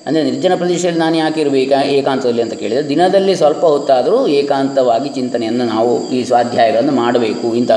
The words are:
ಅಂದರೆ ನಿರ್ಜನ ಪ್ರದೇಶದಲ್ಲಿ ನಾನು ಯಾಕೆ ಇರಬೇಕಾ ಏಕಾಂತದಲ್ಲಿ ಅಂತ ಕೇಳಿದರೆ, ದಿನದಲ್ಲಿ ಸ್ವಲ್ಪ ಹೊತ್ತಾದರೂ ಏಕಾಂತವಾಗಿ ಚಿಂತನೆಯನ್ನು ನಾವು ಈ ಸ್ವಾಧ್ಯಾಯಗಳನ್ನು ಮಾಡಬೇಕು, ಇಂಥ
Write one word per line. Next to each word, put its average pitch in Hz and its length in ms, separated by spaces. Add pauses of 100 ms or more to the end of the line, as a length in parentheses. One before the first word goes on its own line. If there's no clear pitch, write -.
ಅಂದರೆ 151 180
ನಿರ್ಜನ 135 320
ಪ್ರದೇಶದಲ್ಲಿ 175 420
ನಾನು 160 180
ಯಾಕೆ 156 240
ಇರಬೇಕಾ 135 420
ಏಕಾಂತದಲ್ಲಿ 131 600
ಅಂತ 113 120
ಕೇಳಿದರೆ, 113 340
ದಿನದಲ್ಲಿ 185 480
ಸ್ವಲ್ಪ 156 300
ಹೊತ್ತಾದರೂ 143 600
ಏಕಾಂತವಾಗಿ 139 840
ಚಿಂತನೆಯನ್ನು 120 560
ನಾವು 120 460
ಈ 123 140
ಸ್ವಾಧ್ಯಾಯಗಳನ್ನು 117 680
ಮಾಡಬೇಕು, 120 640
ಇಂಥ 120 220